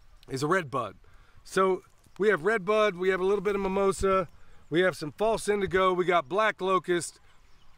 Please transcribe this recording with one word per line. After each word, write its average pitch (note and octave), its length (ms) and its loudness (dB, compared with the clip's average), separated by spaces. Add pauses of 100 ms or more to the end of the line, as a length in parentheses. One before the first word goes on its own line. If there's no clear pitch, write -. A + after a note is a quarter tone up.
(280)
is B2+ 140 -6
a D3+ 60 0
red F3 200 0
bud. A2+ 280 -6 (480)
So F#3 380 0 (360)
we G3 80 0
have F#3 160 2
red G#3 220 0
bud, G#3 320 2
we F#3 140 0
have F#3+ 100 0
a F#3 40 0
little G3 160 0
bit F3 140 -2
of G3+ 60 -4
mimosa, F#3+ 640 0 (420)
we D#3 120 0
have F#3 160 0
some D3+ 160 -10
false G#3 360 -2
indigo, F#3+ 440 2
we F3+ 120 0
got E3 240 2
black G#3 320 0
locust. F3+ 600 -2 (560)